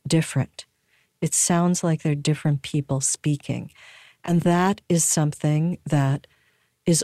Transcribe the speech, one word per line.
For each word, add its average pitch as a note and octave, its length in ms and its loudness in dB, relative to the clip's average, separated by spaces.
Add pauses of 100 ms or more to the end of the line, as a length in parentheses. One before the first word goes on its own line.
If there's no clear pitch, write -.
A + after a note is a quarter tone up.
different. - 580 0 (540)
It E3 140 -2
sounds F3 500 2
like D#3+ 200 0
they're D3+ 120 0
different D3 460 0
people C#3 400 -4
speaking. - 720 -4 (520)
And F3 200 2
that F3+ 440 2
is E3+ 160 0
something D3+ 800 -2
that C#3 400 0 (600)
is E3 180 2